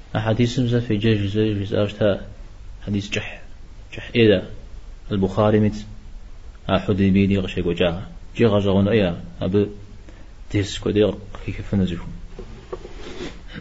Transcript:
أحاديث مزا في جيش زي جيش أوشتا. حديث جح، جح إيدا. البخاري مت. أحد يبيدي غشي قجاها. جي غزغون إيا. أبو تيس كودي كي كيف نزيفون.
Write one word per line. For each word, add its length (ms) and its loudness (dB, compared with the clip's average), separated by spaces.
أحاديث 420 2
مزا 220 4
في 160 0
جيش 240 4
زي 340 2
جيش 180 -2
أوشتا. 480 2
حديث 240 -2
جح، 320 -6
جح 200 -10
إيدا. 320 6
البخاري 480 4
مت. 260 2
أحد 300 2
يبيدي 380 6
غشي 220 -2
قجاها. 480 0
جي 100 6
غزغون 420 4
إيا. 320 4
أبو 260 2
تيس 280 -2
كودي 340 4
كي 60 -4
كيف 220 -4
نزيفون. 380 0